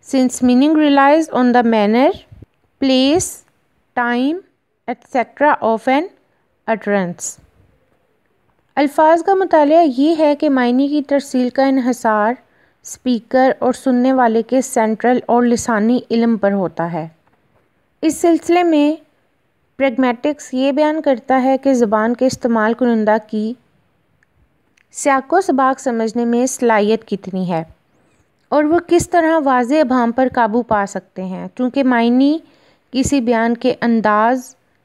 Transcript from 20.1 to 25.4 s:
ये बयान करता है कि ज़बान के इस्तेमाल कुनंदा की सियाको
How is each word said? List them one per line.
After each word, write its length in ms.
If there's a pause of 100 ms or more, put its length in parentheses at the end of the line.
ये 180
बयान 280
करता 440
है 140
कि 160
ज़बान 400
के 120
इस्तेमाल 480
कुनंदा 440
की 380 (1400)
सियाको 480